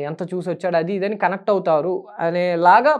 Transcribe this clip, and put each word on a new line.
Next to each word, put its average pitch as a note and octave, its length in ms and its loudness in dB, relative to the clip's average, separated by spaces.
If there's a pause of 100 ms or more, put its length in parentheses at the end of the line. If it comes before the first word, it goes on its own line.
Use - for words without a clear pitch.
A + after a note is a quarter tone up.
ఎంత D#3 240 -8
చూసి F3 240 -8
వచ్చాడు," E3+ 280 -2
అది E3 160 -2
ఇది F#3+ 120 -4
అని G#3 120 -4
కనెక్ట్ F#3+ 340 -4
అవుతారు F3 420 0 (260)
అనేలాగా F3+ 800 4